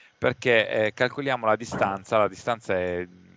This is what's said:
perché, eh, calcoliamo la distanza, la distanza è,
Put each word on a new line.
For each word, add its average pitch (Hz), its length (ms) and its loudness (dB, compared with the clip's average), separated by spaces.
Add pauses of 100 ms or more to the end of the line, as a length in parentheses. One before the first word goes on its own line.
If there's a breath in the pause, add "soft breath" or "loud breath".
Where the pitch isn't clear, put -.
(200 loud breath)
perché, 123 500 2
eh, 110 240 0
calcoliamo 127 540 -2
la 107 80 4
distanza, 107 640 -2
la 104 80 4
distanza 107 500 -4
è, 90 300 -4 (280)